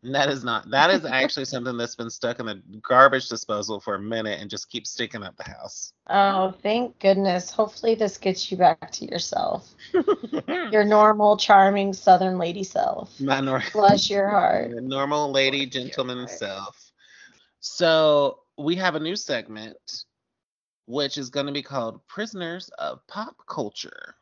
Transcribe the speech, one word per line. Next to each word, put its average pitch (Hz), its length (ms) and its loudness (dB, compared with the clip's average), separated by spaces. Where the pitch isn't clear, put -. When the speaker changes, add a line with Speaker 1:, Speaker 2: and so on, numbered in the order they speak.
Speaker 1:
Mm, 127 80 -8
that 139 160 2
is 135 160 -4
not. 117 260 -4
That 147 200 4
is 175 140 0
actually 135 420 -2
something 123 300 -6
that's 117 180 -6
been 117 160 -10
stuck 120 300 -6
in 117 60 -8
the 104 140 -10
garbage 131 460 6
disposal 104 520 -6
for 104 140 -6
a 95 60 -6
minute 107 400 -6
and 101 100 -14
just 101 200 -12
keeps 113 200 -10
sticking 113 320 -8
up 92 140 -16
the - 80 -16
house. - 480 -16
Speaker 2:
Oh, 190 420 2
thank 233 360 -2
goodness. 196 520 2
Hopefully 226 440 0
this 214 240 -2
gets 190 320 -2
you 190 80 -4
back 165 340 4
to - 140 -10
yourself. - 600 -4
Speaker 1:
<laughs> 302 560 -6
Speaker 2:
Your 214 120 6
normal, 208 520 6
charming 196 560 4
Southern 185 460 4
lady 175 260 -4
self. - 560 -4
Speaker 1:
My 135 200 0
nor- 135 220 -2
Speaker 2:
Bless 202 380 4
your 202 180 0
heart. 175 420 2
Speaker 1:
Your 117 100 -10
normal 139 500 -2
lady, 135 360 2
Speaker 3:
Bless 127 80 -14
your 127 100 -4
Speaker 1:
gentleman 127 340 -6
Speaker 3:
heart. 123 120 -10
Speaker 1:
self. 98 640 -12
So 156 800 4
we 156 180 -2
have 185 180 0
a 156 60 -2
new 170 160 -6
segment, 110 880 -10
which 139 300 -4
is 131 140 -8
gonna 143 220 -4
be 143 100 -6
called 120 460 -8
Prisoners 185 600 -10
of - 280 -8
Pop 220 300 -12
Culture - 720 -12